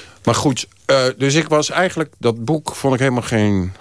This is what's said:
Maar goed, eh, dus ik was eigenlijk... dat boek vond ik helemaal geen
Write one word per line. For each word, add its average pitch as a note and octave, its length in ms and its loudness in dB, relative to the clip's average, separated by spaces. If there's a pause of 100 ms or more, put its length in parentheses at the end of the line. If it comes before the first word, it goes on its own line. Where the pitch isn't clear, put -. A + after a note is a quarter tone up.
(240)
Maar A#2 100 2
goed, C3 320 -2 (180)
eh, C3+ 200 4 (120)
dus C#3 180 0
ik D#3 140 0
was D3+ 220 2
eigenlijk... F3 480 -2
dat A#2 260 -2
boek D3+ 300 -4
vond C3+ 200 0
ik A#2+ 60 0
helemaal B2 220 0
geen G2+ 580 0